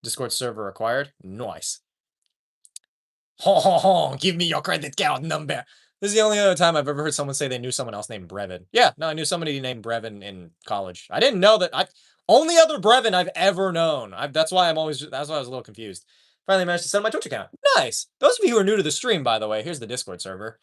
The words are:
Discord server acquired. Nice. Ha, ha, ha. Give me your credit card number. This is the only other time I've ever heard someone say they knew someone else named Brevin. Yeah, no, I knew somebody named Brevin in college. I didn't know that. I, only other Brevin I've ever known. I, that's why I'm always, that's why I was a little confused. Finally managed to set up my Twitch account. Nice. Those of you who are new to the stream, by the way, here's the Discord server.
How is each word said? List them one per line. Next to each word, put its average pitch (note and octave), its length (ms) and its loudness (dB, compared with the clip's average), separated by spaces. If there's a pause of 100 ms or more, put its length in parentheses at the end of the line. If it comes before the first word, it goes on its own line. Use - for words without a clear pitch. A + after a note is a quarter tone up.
Discord B2 300 -8
server A2 360 -6
acquired. A#2+ 440 -4 (100)
Nice. F#2+ 580 -10 (1600)
Ha, F#3 200 4
ha, F3 180 4
ha. E3+ 380 2
Give F3 200 -2
me E3+ 80 -2
your D#3 180 -2
credit D3 340 -6
card C#3 260 -2
number. D3+ 420 -6 (360)
This G3+ 100 -4
is G3+ 60 0
the A3 60 6
only G#3+ 160 4
other G3 180 4
time E3+ 200 4
I've C#3+ 120 0
ever C#3+ 140 -4
heard D#3 120 -2
someone C#3 200 -4
say D3 120 -4
they B2+ 120 -4
knew B2 120 -6
someone A#2+ 240 -6
else G#2 160 -10
named G2 180 -12
Brevin. F#2 440 -10
Yeah, A3 240 6
no, D#3+ 120 -6
I D#3 60 -4
knew D#3 100 -6
somebody D#3 360 -4
named B2+ 240 -8
Brevin A2 380 -6
in F#2+ 280 -14 (160)
college. F#2+ 440 -8
I G#2+ 100 -4
didn't A#3+ 180 2
know G#3 200 8
that. F#3 140 0
I, C#3+ 140 -2 (420)
only D#4+ 280 6
other D#4+ 220 8
Brevin A3 360 4
I've F3+ 220 0
ever F#3+ 360 0
known. D#3 400 0
I, G2 140 -8
that's D#3 240 0
why F3+ 180 4
I'm D#3+ 100 0
always, D3+ 300 -4
that's C#3+ 200 -8
why D#3 80 -8
I - 20 -2
was C3+ 80 -6
a A#2+ 40 -14
little B2+ 120 -10
confused. G#2+ 420 -14 (420)
Finally F#3+ 180 2
managed F3 200 -2
to - 40 -8
set - 100 0
up G#3 60 0
my A3 60 2
Twitch G#3+ 160 -4
account. G#2 240 -8 (260)
Nice. - 320 -2 (100)
Those A#4+ 200 4
of A4+ 60 -4
you B3+ 100 4
who A#3 40 4
are G3+ 60 4
new G3+ 120 2
to G3+ 60 2
the D#3 80 0
stream, G#3+ 320 -2
by A#2+ 160 2
the A2 80 -2
way, G#2+ 160 -2
here's D#3 160 -8
the A#2+ 80 -12
Discord G#2 340 -10
server. G2 420 -12